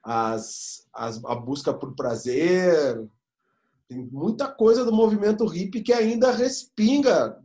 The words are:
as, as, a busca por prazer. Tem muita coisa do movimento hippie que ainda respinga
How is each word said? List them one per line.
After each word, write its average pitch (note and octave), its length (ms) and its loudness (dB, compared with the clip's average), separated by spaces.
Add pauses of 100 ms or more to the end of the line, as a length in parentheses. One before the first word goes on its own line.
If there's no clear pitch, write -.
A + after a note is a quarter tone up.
as, A2+ 920 -4
as, A2+ 320 -10
a A#2+ 120 -4
busca C3+ 360 -4
por C3+ 220 -10
prazer. C#3+ 1080 2 (880)
Tem B2 220 -10
muita A3 380 -4
coisa A#3 360 4
do A3+ 80 0
movimento G#3+ 540 2
hippie F#3+ 360 -4
que A#3+ 100 2
ainda A#3 400 2
respinga A3+ 1120 0